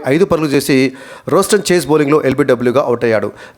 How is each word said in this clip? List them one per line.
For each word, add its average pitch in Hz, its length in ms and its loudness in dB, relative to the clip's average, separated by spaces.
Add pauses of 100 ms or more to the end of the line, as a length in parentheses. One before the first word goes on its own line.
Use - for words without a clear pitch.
ఐదు 160 180 2
పరుగులు 156 240 -2
చేసి 135 440 0 (340)
రోస్టన్ 190 440 0
చేజ్ 170 160 0
బౌలింగ్లో 151 360 2
ఎల్బీడబ్ల్యూగా 131 580 0
అవుట్ 123 220 -2
అయ్యాడు. 107 280 0 (260)